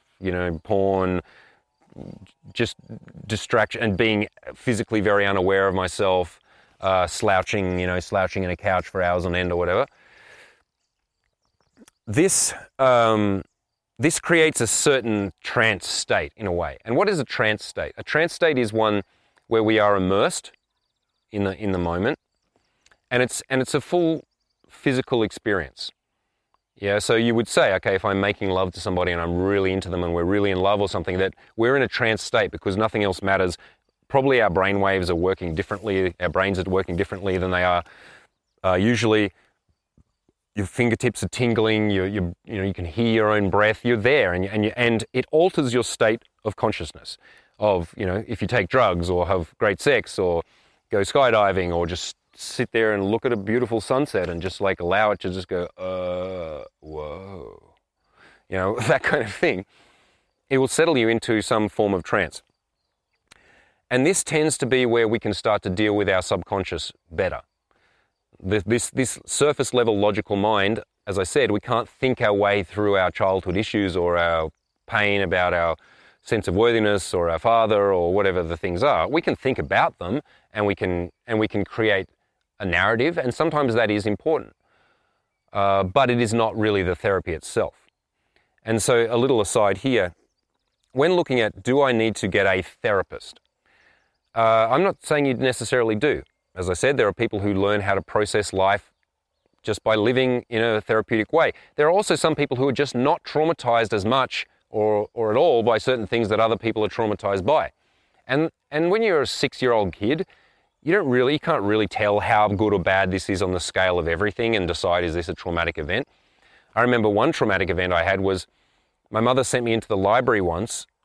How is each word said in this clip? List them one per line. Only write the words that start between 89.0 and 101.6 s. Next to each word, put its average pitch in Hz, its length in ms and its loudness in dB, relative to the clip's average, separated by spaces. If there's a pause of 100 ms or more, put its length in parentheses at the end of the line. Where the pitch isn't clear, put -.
a 120 80 0
little 127 240 4
aside 101 380 2
here, 107 340 0 (800)
when 156 220 2
looking 151 260 0
at, 104 240 -2
"Do 135 180 2
I 135 100 4
need 113 240 0
to 107 140 -4
get 98 160 2
a 95 160 2
therapist?" - 800 -4 (920)
Uh, 113 380 4
I'm 151 120 2
not 190 220 -4
saying 147 200 2
you 135 80 2
necessarily 120 640 0
do. 107 280 0 (320)
As 90 140 -4
I 90 40 0
said, 135 220 0
there 117 140 4
are 92 40 0
people 117 260 -4
who 101 140 -2
learn 101 280 2
how 98 120 0
to 95 80 0
process 107 520 -2
life 98 400 0 (680)
just - 220 -6
by 110 120 2
living 123 520 2
in 113 140 -2
a 113 180 0
therapeutic 110 540 0
way. 151 180 4 (240)